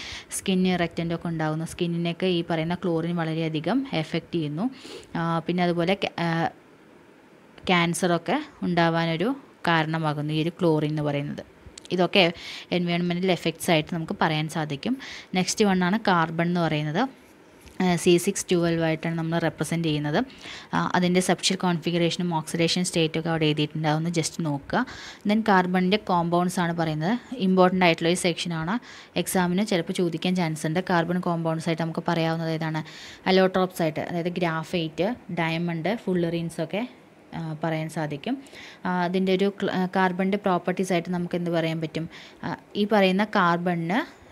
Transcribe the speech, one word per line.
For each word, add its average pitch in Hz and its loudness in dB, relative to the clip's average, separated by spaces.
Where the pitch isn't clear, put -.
സ്കിൻ 185 0
ഇറിറ്റന്റ് 170 -2
ഒക്കെ 165 -6
ഉണ്ടാകുന്നു. 156 -2
സ്കിന്നിനൊക്കെ 170 -4
ഈ 175 0
പറയുന്ന 165 -2
ക്ലോറിൻ 175 -2
വളരെയധികം 160 -2
എഫക്റ്റ് 165 -4
ചെയ്യുന്നു. 165 -2
ആ, 165 0
പിന്നെ 175 0
അതുപോലെ 175 2
ക്യാ-, - -2
ആ, 165 0
ക്യാൻസറൊക്കെ 175 2
ഉണ്ടാവാനൊരു 170 2
കാരണമാകുന്നു 156 0
ഈ 156 2
ഒരു 165 0
ക്ലോറിൻ 156 2
എന്ന് 156 -2
പറയുന്നത്. 147 -4
ഇതൊക്കെ 180 4
എൻവയോൺമെൻ്റൽ 175 0
എഫക്ട്സ് 165 -2
ആയിട്ട് 156 2
നമുക്ക് 165 -6
പറയാൻ 160 0
സാധിക്കും. 156 -4
നെക്സ്റ്റ് 185 2
വൺ 185 4
ആണ് 190 2
കാർബൺ 170 2
എന്ന് 175 0
പറയുന്നത്. 156 0
ആ, 180 4
സി 175 6
സിക്സ് 190 -2
ട്വൽവ് 170 2
ആയിട്ടാണ് 160 0
നമ്മൾ 165 -2
റെപ്രസെന്റ് 165 0
ചെയ്യുന്നത്. 151 0
ആ, 165 0
അതിൻ്റെ 180 4
sexual 185 0
കോൺഫിഗറേഷനും 175 0
ഓക്സിഡേഷൻ 165 0
സ്റ്റേറ്റ് 160 0
ഒക്കെ 160 -2
അവിടെ 160 0
എഴുതിയിട്ടുണ്ട്, 151 0
അതൊന്ന് 160 2
just 165 -2
നോക്കുക. 160 -2
Then 220 2
carbon-ിൻ്റെ 185 4
കോമ്പൗണ്ട്സ് 175 2
ആണ് 170 0
പറയുന്നത്. 160 0
ഇമ്പോർട്ടൻ്റ് 185 4
ആയിട്ടുള്ള 165 4
ഒരു 175 4
സെക്ഷനാണ്, 170 -2
എക്സാമിന് 180 0
ചിലപ്പോൾ 175 0
ചോദിക്കാൻ 180 0
ചാൻസ് 160 -2
ഉണ്ട്. 160 0
കാർബൺ 175 2
കോമ്പൗണ്ട്സ് 165 -2
ആയിട്ട് 165 0
നമുക്ക് 165 -4
പറയാവുന്നത് 165 0
ഏതാണ്? 160 -4
അലോട്രോപ്സ് 185 4
ആയിട്ട്, 156 0
അതായത് 170 -4
ഗ്രാഫൈറ്റ്, 170 -2
ഡയമണ്ട്, 170 -2
ഫുള്ളറീൻസ് 170 -2
ഒക്കെ, 196 -4
ആ, 160 -6
പറയാൻ 160 -2
സാധിക്കും. 160 -4
ആ, 180 0
അതിൻ്റെ 185 2
ഒരു 196 2
ക്ല-, 196 0
ആ, 180 0
കാർബണിൻ്റെ 190 0
പ്രോപ്പർട്ടീസ് 180 0
ആയിട്ട് 170 0
നമുക്ക് 175 -2
എന്ത് 175 -2
പറയാൻ 160 0
പറ്റും? 160 -6
ആ, 175 -6
ഈ 208 2
പറയുന്ന 196 4
കാർബണിന് 175 0